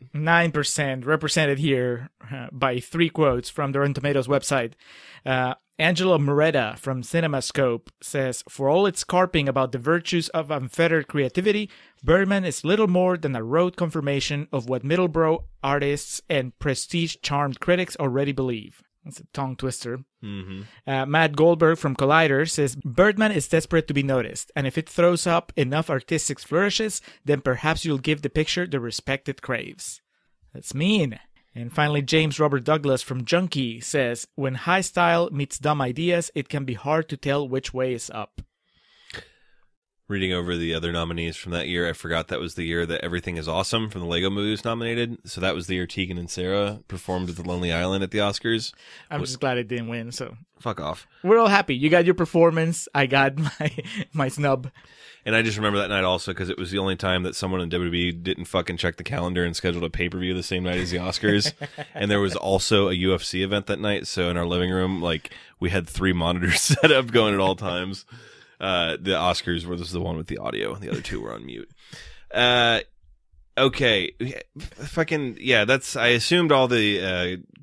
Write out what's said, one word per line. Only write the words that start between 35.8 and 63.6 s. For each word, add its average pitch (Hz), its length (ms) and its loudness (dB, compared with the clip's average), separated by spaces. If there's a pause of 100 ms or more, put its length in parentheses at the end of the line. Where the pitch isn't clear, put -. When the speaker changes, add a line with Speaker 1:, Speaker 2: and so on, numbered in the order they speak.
Speaker 1:
ideas, 165 540 0
it 143 120 -4
can 143 160 -6
be 127 120 -6
hard 156 340 -2
to 143 80 -8
tell 143 320 -2
which 131 240 -4
way 127 200 -2
is - 180 -10
up." - 300 -10 (1700)
Speaker 2:
Reading 95 260 0
over 87 240 -2
the 82 160 -2
other 85 180 -2
nominees 85 460 -4
from 87 140 -12
that 85 160 -4
year, 87 200 -2
I 82 60 -2
forgot 82 360 -4
that 71 100 -4
was 85 160 -8
the 87 80 -4
year 85 200 -2
that 82 200 -4
Everything 85 340 -4
Is 78 100 -8
Awesome 104 440 -2
from 92 100 -8
the 85 60 -6
Lego 90 240 0
Movie 101 180 -2
was 107 160 -4
nominated. 117 600 -4
So 101 140 -12
that 92 140 0
was 85 140 -6
the 92 80 -2
year 90 100 -2
Tegan 90 320 -4
and 87 100 -6
Sara 101 600 -2
performed 92 420 -4
at 82 60 -8
the 85 80 -10
Lonely 90 280 -2
Island 92 320 0
at 95 60 -4
the 107 80 -4
Oscars. 110 560 -2 (380)
Speaker 1:
I'm 147 100 -6
Speaker 2:
Wh- 143 40 -6
Speaker 1:
just 127 140 -8
glad 127 200 -2
it 113 80 -6
didn't 117 200 -6
win, 117 240 -8
so. 120 240 -10 (240)
Speaker 2:
Fuck 107 220 -6
off. 76 240 -8 (160)
Speaker 1:
We're 208 160 6
all 226 100 6
happy. 196 280 2
You 143 160 2
got 175 140 6
your 180 100 4
performance. 165 800 2
I 139 100 4
got 139 320 2
<laughs> 151 220 -2
my, 151 120 -2 (420)
my 143 160 0
snub. 135 420 -2 (540)
Speaker 2:
And 110 100 2
I 113 80 4
just 107 140 0
remember 104 200 2
that 101 120 0
night 98 160 0
also 92 280 0
'cause 90 160 -6
it - 80 -4
was 90 140 -6
the 98 80 -2
only 95 160 0
time 92 260 0
that 90 140 -4
someone 92 260 -2
in 85 80 -4
W 87 200 -2
W 87 180 0
E 87 40 0
didn't 87 340 -4
fucking 90 320 -4
check 87 200 -2
the - 60 -14
calendar 90 420 -2
and 82 100 -4
scheduled 87 280 -2
a 82 80 -4
pay-per-view 90 420 -2
the 90 80 -4
same 90 220 -4
night 90 140 -2
as 90 120 -2
the 90 80 -2
Oscars. 104 560 0 (200)
Speaker 1:
<laughs> - 200 -14
Speaker 2:
And 104 160 -2
there 101 120 4
was 92 140 0
also 98 540 2
a 92 40 0
U 92 200 2
F 87 80 0
C 92 220 -2
event 98 240 -2